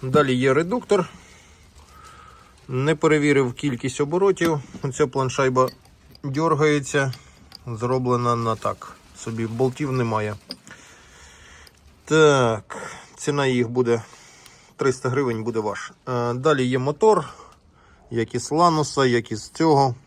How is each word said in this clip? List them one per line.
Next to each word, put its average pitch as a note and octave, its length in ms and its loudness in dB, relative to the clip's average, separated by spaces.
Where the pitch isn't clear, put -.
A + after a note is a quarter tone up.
Далі C3 340 2
є C3 180 2
редуктор. F3+ 560 0
Не C3+ 280 0
перевірив D3 580 2
кількість C3 480 -4
оборотів. E3+ 600 0
Оця C#3+ 260 -2
планшайба C3 640 0
дергається. D3 920 0
Зроблена A#2+ 680 0
на A2+ 200 -2
так. - 400 -8
Собі A2+ 300 -6
болтів C3 440 -2
немає. G#2+ 440 -2
Так. C#3 720 2
Ціна C#3+ 280 -2
їх B2 240 0
буде A#2 320 0
триста C3 340 -2
гривень, A#2+ 340 -2
буде A2 160 -4
ваш. G#2 320 -6
Е, A#2+ 260 -2
далі C3 320 0
є B2+ 140 0
мотор. D3+ 500 2
Як A2+ 240 -4
із - 160 -6
Лануса, D#3 540 2
як A#2+ 260 0
із G#2+ 180 -10
цього. C#3 460 2